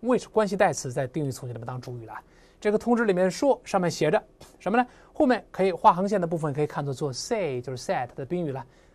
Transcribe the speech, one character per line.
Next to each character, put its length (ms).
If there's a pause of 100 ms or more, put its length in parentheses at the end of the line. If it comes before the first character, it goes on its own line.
which 260
关 180
系 80
代 160
词 200
在 160
定 180
语 60
从 160
句 60
里 40
面 80
当 160
主 160
语 80
了。 80 (480)
这 100
个 60
通 180
知 100
里 80
面 180
说， 320
上 160
面 100
写 220
着 100 (380)
什 120
么 60
呢？ 80 (280)
后 120
面 240
可 140
以 80
画 220
横 140
线 140
的 60
部 100
分 160
可 80
以 60
看 180
作 80
做 180
say， 500
就 140
是 80
said 320
的 100
宾 200
语 60
了。 120 (320)